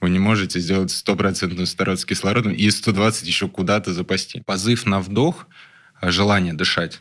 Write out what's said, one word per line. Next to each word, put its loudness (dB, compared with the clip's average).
Вы 2
не 4
можете 2
сделать 0
стопроцентную 0
сатурацию -2
кислородом 0
и 2
сто 0
двадцать 0
еще -2
куда-то -2
запасти. -4
Позыв 0
на 2
вдох, -2
желание 2
дышать, -2